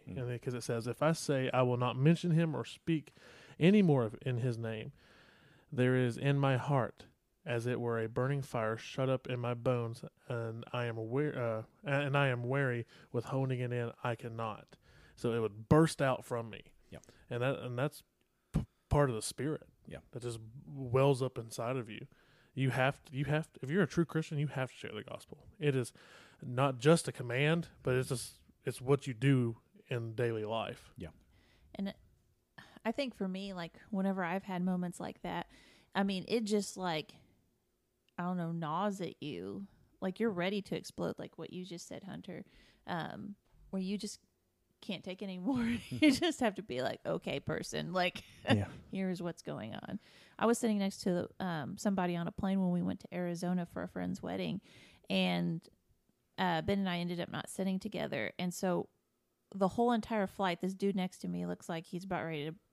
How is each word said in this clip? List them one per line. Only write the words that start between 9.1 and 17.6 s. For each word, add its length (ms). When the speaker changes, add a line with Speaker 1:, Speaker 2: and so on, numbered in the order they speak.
Speaker 2:
in 140
my 120
bones, 520
and 420
I 140
am 120
aware, 400
uh, 260
a-, 200
and 120
I 120
am 140
weary 440
with 140
holding 340
it 140
in. 180
I 140
cannot." 600
So 180
it 80
would 280
burst 320
out 240
from 240
me. 140
Speaker 1:
Yeah. 80
Speaker 2:
And 140
that, 160
and 180